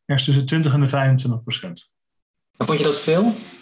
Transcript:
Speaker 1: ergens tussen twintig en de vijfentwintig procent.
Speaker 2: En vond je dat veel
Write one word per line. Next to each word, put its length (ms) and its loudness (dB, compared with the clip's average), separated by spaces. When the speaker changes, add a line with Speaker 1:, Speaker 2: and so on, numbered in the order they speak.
Speaker 1:
ergens 220 -2
tussen 200 2
twintig 280 0
en 60 4
de 80 2
vijfentwintig 540 0
procent. 500 -10
Speaker 2:
En 100 -4
vond 120 0
je 60 0
dat 160 0
veel 340 2